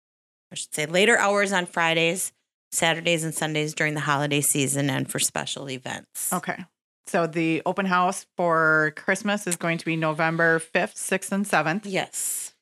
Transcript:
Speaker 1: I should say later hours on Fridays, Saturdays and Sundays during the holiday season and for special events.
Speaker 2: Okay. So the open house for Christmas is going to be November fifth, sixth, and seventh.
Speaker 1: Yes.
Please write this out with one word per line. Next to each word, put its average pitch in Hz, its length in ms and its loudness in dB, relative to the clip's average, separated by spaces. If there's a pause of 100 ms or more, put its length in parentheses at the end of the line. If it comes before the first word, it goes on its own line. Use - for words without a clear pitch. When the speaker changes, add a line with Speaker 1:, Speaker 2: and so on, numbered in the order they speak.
(520)
Speaker 1:
I 170 40 -16
should - 200 -12
say 151 100 -2
later 196 320 4
hours 202 360 2
on 180 120 0
Fridays, 165 680 0 (400)
Saturdays 165 500 2
and 160 100 -2
Sundays 151 400 -2
during 151 200 0
the 147 80 -4
holiday 143 400 0
season 139 480 0
and 131 200 -2
for - 100 -4
special - 500 -4
events. 127 640 -8
Speaker 2:
Okay. 185 320 -6 (420)
So 170 200 0
the 160 380 -2
open 185 200 -2
house 180 400 0 (100)
for 156 640 4
Christmas 202 500 -2
is 175 80 -2
going 165 220 -2
to - 80 -12
be 160 100 0
November 165 640 2
fifth, - 380 -2
sixth, - 340 -4
and 202 160 0
seventh. 160 380 2
Speaker 1:
Yes. - 760 -4